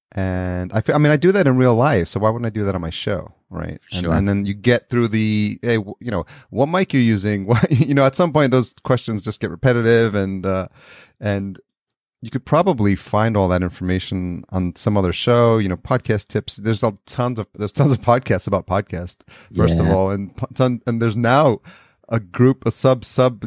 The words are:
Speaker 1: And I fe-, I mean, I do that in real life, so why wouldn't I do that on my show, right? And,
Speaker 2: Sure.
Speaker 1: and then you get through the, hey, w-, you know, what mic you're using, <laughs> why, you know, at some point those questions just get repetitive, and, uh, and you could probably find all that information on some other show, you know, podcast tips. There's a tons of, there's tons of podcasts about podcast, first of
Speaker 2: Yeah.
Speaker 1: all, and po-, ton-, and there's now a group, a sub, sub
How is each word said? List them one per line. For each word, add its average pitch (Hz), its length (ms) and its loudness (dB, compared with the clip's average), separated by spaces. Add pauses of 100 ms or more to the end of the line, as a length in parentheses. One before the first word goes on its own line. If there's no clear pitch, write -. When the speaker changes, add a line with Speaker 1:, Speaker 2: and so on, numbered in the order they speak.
(120)
Speaker 1:
And 92 600 -4
I - 80 -2
fe-, 147 120 0
I 147 60 2
mean, 147 140 4
I 151 40 4
do 160 160 2
that 190 140 2
in 127 100 4
real 127 180 4
life, 117 340 2
so - 120 -6
why 107 100 2
wouldn't 117 160 -4
I 110 40 -4
do 104 140 -4
that 98 100 -2
on 90 60 -6
my 82 100 -6
show, 85 420 -6 (160)
right? 82 320 -10 (120)
And, 90 120 -4
Speaker 2:
Sure. 82 80 0
Speaker 1:
and 92 160 2
then 101 180 0
you 101 80 -2
get 117 340 0
through 120 200 0
the, 107 540 0
hey, 117 140 0
w-, 104 240 -6
you 120 100 -10
know, 92 140 -4 (240)
what 120 180 0
mic 185 260 -2
you're 135 100 4
using, 104 440 0
<laughs> - 0 -
why, 110 240 2
you 139 240 2
know, 139 100 4
at 135 120 2
some 175 160 2
point 139 180 2
those 127 320 2
questions 117 400 -2
just - 180 -8
get 113 100 -4
repetitive, 117 680 2
and, 95 300 -4
uh, 95 200 -2 (540)
and 98 400 -4 (640)
you 113 80 -14
could - 140 -6
probably 135 520 2
find 107 400 -2
all 95 120 2
that 90 140 0
information 90 880 -4
on 90 240 -2
some 104 220 -2
other 92 160 2
show, 120 460 2
you 101 100 -2
know, 90 80 -4
podcast 117 520 -4
tips. - 280 -8
There's 104 260 -4
a 113 100 0 (140)
tons 123 320 -4
of, 107 160 -8
there's 104 180 -6
tons 139 200 2
of 117 80 0
podcasts 120 480 0
about 95 180 -2
podcast, 92 520 -4 (380)
first 82 220 2
of 82 80 2
Speaker 2:
Yeah. 95 80 2
Speaker 1:
all, 95 160 2
and 98 260 -6
po-, - 180 -8
ton-, 123 340 0
and 117 120 -2
there's 113 160 0
now 120 440 2 (480)
a 113 100 -2
group, 123 480 2
a 113 60 0
sub, 131 320 0
sub 127 420 0